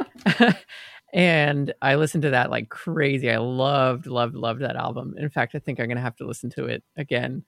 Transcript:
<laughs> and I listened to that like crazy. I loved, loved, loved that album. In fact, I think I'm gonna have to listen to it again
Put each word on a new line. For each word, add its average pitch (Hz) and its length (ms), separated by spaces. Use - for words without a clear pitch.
<laughs> 233 200
and 147 680
I 135 140
listened 151 280
to 151 60
that 127 200
like 117 200
crazy. 139 600
I 113 80
loved, 131 720
loved, 120 260
loved 120 280
that 123 160
album. 123 400
In 147 120
fact, 120 240
I 151 60
think 135 200
I'm 117 100
gonna 120 100
have 123 160
to 131 100
listen - 260
to 131 140
it 120 180
again 127 520